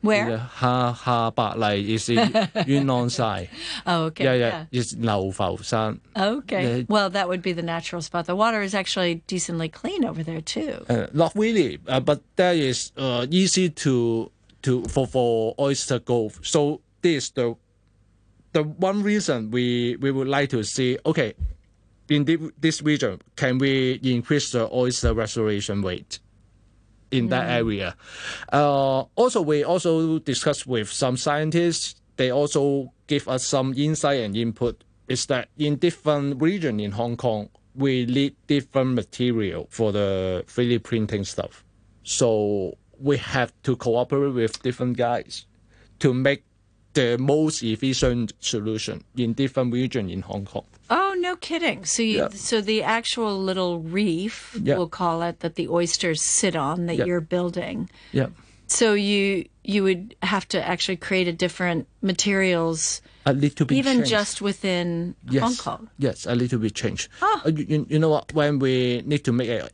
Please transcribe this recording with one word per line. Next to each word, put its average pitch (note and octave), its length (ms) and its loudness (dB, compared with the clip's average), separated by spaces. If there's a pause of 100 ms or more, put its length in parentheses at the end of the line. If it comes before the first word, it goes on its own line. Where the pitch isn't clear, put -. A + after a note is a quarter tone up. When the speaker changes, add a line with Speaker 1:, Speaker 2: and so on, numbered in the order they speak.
Speaker 1:
Where? G#3 280 2
Speaker 2:
Yeah, A2+ 80 0
Ha, B2 540 0
Ha A#2 380 2
Ba A2 280 0
Lai G#2 160 2
is G#2 340 -2
in G#3 240 4 (200)
Speaker 1:
<laughs> F3+ 140 -2
Speaker 2:
Yunnan C3 440 2
side. G2+ 400 -2 (360)
Speaker 1:
Oh, E3+ 180 0
okay. D#3+ 200 -4
Speaker 2:
Yeah, C3 80 4
yeah. B2 160 2 (240)
Speaker 1:
Yeah. B2 80 0
Speaker 2:
It's A2+ 140 -4
Laofao G2 680 -2
Shan. A2 380 -2 (160)
Speaker 1:
Okay. F#3+ 640 0
Speaker 2:
Yeah. B2+ 100 -4
Speaker 1:
Well, G3+ 220 2
that F#3+ 180 -2
would F#3 140 -4
be F#3 100 -2
the E3+ 100 -4
natural E3+ 380 -6
spot. E3 240 -4
The F3+ 100 -2
water G#3+ 280 2
is F#3+ 120 -4
actually F3+ 420 0 (100)
decently E3+ 420 -4
clean E4+ 380 -4
over D#3+ 160 -6
there, D#3+ 180 -6
too. - 480 -6
Speaker 2:
Uh, A2+ 240 0
not D#3+ 220 2
really, G#3 520 0
uh, C3 140 0
but C#3+ 220 0 (140)
that F3+ 200 4
is, C3 400 -2
uh, B2+ 340 -2
easy F#3 380 4
to, A#2 640 0 (320)
to, B2 220 0
for, C3 220 0
for A#2 540 2
oyster C#3 380 0
growth. A2+ 480 -2
So D3+ 340 0 (220)
this D#3+ 220 2
is - 80 -8
the, A#2+ 240 -2 (1000)
the D#3 80 4
one F#3+ 400 0
reason D#3+ 480 0
we, B2 460 0
we C3+ 140 0
would C3+ 180 -2
like C#3 220 0
to A2 140 0
see, B2+ 400 0
okay, D3 300 0 (720)
in D3 160 2
thi-, D#3+ 340 0
this D#3 220 0
region, C3+ 400 -2 (160)
can B2+ 220 2
we C3 440 2
increase C3 500 0
the A#2 200 0
oyster B2 400 2
restoration G#2+ 720 -2
rate - 380 -6 (920)
in A#2+ 160 2
that B2+ 200 0
Speaker 1:
Mm. B2 100 0
Speaker 2:
area? G2+ 380 -2 (560)
Uh, C#3 500 4 (140)
also, A#3 260 4
we D3 220 2
also D#3+ 560 2
discussed - 460 -2
with A2+ 260 -2
some B2+ 240 2
scientists. D#3 800 0 (200)
They B2+ 140 2
also C#3+ 600 2 (140)
give C#3+ 220 -2
us C3 160 -2
some C3+ 320 0
insight C#3+ 440 0
and G#2 160 -4
input, A#2 460 -2 (260)
is B2+ 180 -2
that B2+ 220 -2 (100)
in D3 180 2
different C#3+ 640 0
region D#3+ 380 0
in G2+ 120 -4
Hong A#2+ 240 -2
Kong, G#2+ 320 -2 (260)
we C3 320 2
need C#3 280 0 (140)
different C3 460 2
material G#2+ 760 -2
for A2+ 220 2
the F#2+ 560 0
three B2 200 0
D A#2+ 100 2
printing G#2+ 460 -2
stuff. - 400 -8 (380)
So G#2 760 0 (240)
we C#3 160 2
have B2 360 -2 (100)
to B2+ 140 0
cooperate B2 580 0
with A2+ 280 0
different B2 340 -2
guys A#2+ 500 -2 (540)
to C3+ 120 4
make C3+ 300 0 (500)
the A#2+ 260 2
most D3+ 440 2
efficient A#2+ 800 0
solution A2 640 -4 (120)
in A#2 160 0
different B2+ 400 0
region B2 380 -2
in F#2 120 -6
Hong G2 220 -8
Kong. - 200 -10 (260)
Speaker 1:
Oh, F#4+ 300 2
no F4+ 160 -2
kidding. D#4+ 480 -4
So - 180 -2
you, A3 160 0
Speaker 2:
Yeah. - 160 0
Speaker 1:
so G#3+ 260 -2
the G#3+ 220 0
actual A3 580 -2
little F#3 380 -2
reef, F#3 840 -4
Speaker 2:
Yeah. C#3 160 2
Speaker 1:
we'll E3+ 120 0
call E3 340 -2
it, E3+ 160 -4
that E3 160 -6
the E3+ 140 -4
oysters E3+ 520 0
sit - 360 0
on D#3+ 300 -2
that E3+ 100 -2
Speaker 2:
Yeah. - 80 2
Speaker 1:
you're F3 160 0
building. F3 680 -4 (220)
Speaker 2:
Yeah. C3 160 0 (400)
Speaker 1:
So A3 280 2
you, G3+ 520 2 (160)
you G3 220 0
would F#3+ 400 -2
have F#3+ 240 0
to F#3+ 180 -2
actually F3+ 300 -2
create F#3 320 0
a E3+ 40 -2
different E3+ 540 -2 (160)
materials, F3+ 960 0 (240)
Speaker 2:
A C#3 80 4
little C#3+ 340 2
bit C3+ 120 2
Speaker 1:
even C4 200 4
Speaker 2:
change. C#3+ 120 2
Speaker 1:
just G#3 320 0
within F3 720 -2 (160)
Speaker 2:
Yes. C3 140 4
Speaker 1:
Hong A#3+ 120 0
Kong. - 400 -8
Speaker 2:
Yes, - 300 -4
a A#2+ 80 0
little A#2+ 240 0
bit G#2+ 160 0
change. - 340 -4 (140)
Speaker 1:
Ah. G4 240 2
Speaker 2:
Uh, D#3+ 40 2
you, D3 180 -2
you, D3+ 200 0
you D#3 120 0
know D#3+ 100 4
what? - 240 0
When D3 240 2
we B2+ 480 2
need C#3+ 200 0
to B2+ 60 2
make A#2+ 160 0
an A2 260 -4